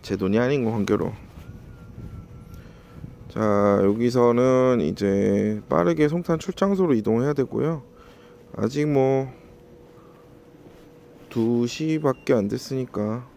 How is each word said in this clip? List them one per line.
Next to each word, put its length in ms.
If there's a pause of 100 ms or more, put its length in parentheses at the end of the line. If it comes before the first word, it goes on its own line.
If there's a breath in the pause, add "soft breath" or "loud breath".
제 140
돈이 200
아닌 320
관계로 440 (2250 loud breath)
자, 540
여기서는 960
이제 840
빠르게 400
송탄 320
출장소로 540
이동해야 400
되고요. 500 (720 loud breath)
아직 320
뭐, 440 (2000 loud breath)
두 380
시 340
밖에 320
안 140
됐으니까. 880